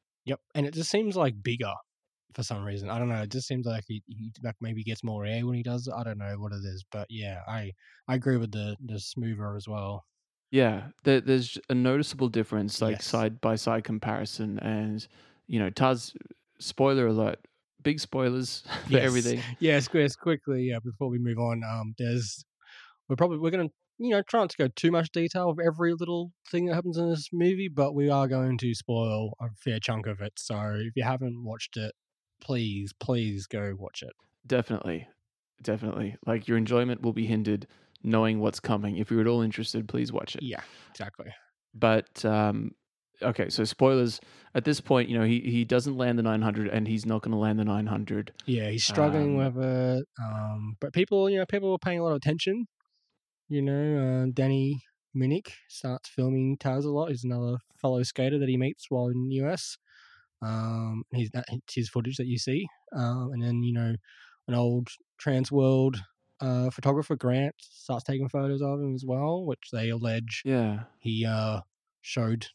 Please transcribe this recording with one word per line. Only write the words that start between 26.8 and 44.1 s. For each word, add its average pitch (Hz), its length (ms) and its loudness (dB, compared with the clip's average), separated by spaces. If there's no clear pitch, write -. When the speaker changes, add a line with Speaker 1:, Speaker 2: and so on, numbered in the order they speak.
Speaker 1:
in 170 120 2
this 156 240 -2
movie, 185 340 2
but 143 260 2
we 143 160 4
are 139 180 4
going 131 300 2
to 120 160 0
spoil 110 680 0
a 120 60 -6
fair 113 160 -2
chunk 110 280 -2
of 101 140 -6
it. 104 160 -10
So - 180 -6
if 113 180 -6
you 127 80 -2
haven't 123 400 -4
watched 110 320 -10
it, 110 160 -6
please, 104 560 -4
please 107 480 -2
go 101 320 -6
watch - 240 -12
it. - 120 -14
Speaker 2:
Definitely. 117 600 -2
Definitely. 107 540 -4
Like, 113 220 -2
your 117 100 4
enjoyment 120 440 2
will 117 100 0
be 110 140 -2
hindered 107 420 0
knowing 110 380 4
what's 104 220 0
coming. 104 340 0
If 107 160 -2
you're 113 80 4
at 110 80 4
all 120 140 4
interested, 110 480 -2
please 120 240 -2
watch - 240 -4
it. - 60 -8
Speaker 1:
Yeah, 123 180 -6
exactly. 101 420 -12
Speaker 2:
But, 110 500 2
um, 107 480 2
okay, 117 280 0
so - 160 0
spoilers. 127 560 4